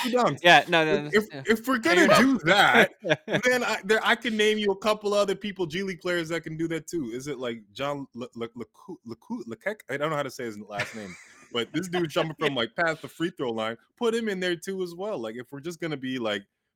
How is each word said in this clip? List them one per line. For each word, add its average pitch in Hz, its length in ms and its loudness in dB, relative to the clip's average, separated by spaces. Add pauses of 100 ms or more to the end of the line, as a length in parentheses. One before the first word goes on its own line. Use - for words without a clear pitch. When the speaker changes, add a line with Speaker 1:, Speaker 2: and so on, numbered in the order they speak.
Speaker 1:
do 254 80 -2
dunks." 226 300 2
Speaker 2:
Yeah, 165 260 10
no, 165 180 4
no, 151 100 2
Speaker 1:
If, 147 80 -2
Speaker 2:
no, 151 100 -4
Speaker 1:
if, 208 180 4
Speaker 2:
yeah. 139 140 -12
Speaker 1:
if 226 220 0
we're 262 200 2
Speaker 2:
I 339 80 4
Speaker 1:
gonna 330 120 8
Speaker 2:
agree. - 20 6
Speaker 1:
do 262 360 6
that, 185 460 6 (100)
Speaker 2:
<laughs> 196 420 0
Speaker 1:
then 247 200 4
I, 208 220 -2
there, 220 180 2
I 214 120 4
can 233 220 -2
name 214 220 2
you 208 120 0
a 190 60 -4
couple 208 360 0
other 202 220 2
people, 196 320 -6
G 175 160 -6
League 190 180 -8
players 175 280 -2
that 165 140 -4
can 160 140 -10
do 165 120 -2
that 160 180 -6
too. 139 260 -6
Is 131 140 -8
it, 131 120 -8
like, 117 240 -6 (100)
John 139 420 -6
Le, 120 200 -10
Le, 117 140 -8
Lecu-, - 480 -16 (100)
Lecu-, 208 400 -12
Lekek? 196 420 -8
I 135 80 -6
don't 151 140 -4
know 147 60 -2
how 143 60 -2
to 127 80 -6
say 127 140 -10
his 104 140 -8
last 104 360 -8
name, 98 220 -12 (340)
but 117 220 -4
this 175 160 -4
dude 170 220 -2
jumping 170 280 -2
from, 143 160 0
Speaker 2:
<laughs> - 0 -
Speaker 1:
like, 117 200 -2
past 165 280 -2
the 127 60 -12
free 180 220 -6
throw 127 200 -4
line, 113 260 -4 (200)
put 233 180 0
him 226 140 -2
in 190 120 -4
there 175 160 0
too 190 260 -8
as 170 120 -8
well. 190 240 -6
Like, 110 180 -8
if 123 140 -14
we're 139 100 -12
just 165 200 -10
gonna 156 160 -4
be, 131 220 -6
like, 104 240 -2 (320)